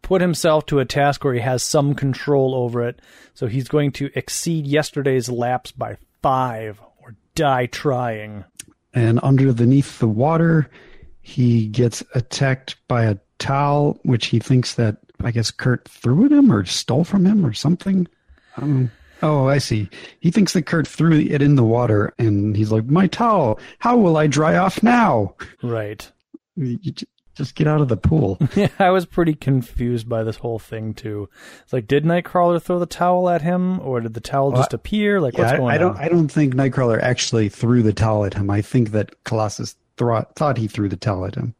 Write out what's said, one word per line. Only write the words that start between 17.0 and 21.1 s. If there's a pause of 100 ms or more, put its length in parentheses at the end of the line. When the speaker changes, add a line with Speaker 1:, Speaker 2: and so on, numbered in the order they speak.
Speaker 2:
from
him
or
something. (480)
Um, (320)
oh,
I
see. (320)
He
thinks
that
Kurt
threw